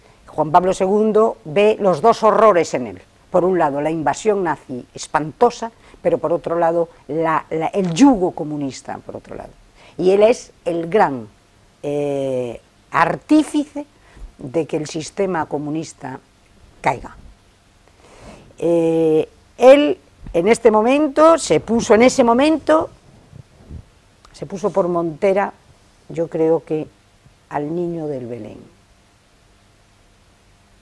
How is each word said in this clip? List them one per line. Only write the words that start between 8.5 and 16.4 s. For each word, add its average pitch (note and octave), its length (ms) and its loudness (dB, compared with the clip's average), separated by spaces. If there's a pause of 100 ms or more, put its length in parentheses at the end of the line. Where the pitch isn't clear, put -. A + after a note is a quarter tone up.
por - 180 -16
otro A2 200 -18
lado. - 160 -18 (460)
Y F3+ 140 0
él G3+ 120 4
es A#3+ 280 2 (140)
el E3+ 240 -6
gran, D3 380 -2 (540)
eh, C#3 800 -6 (320)
artífice C#4+ 920 -2 (520)
de D3 280 -6
que D#3 100 -6
el D3+ 120 -6
sistema E3 580 -6
comunista D3 720 -8 (640)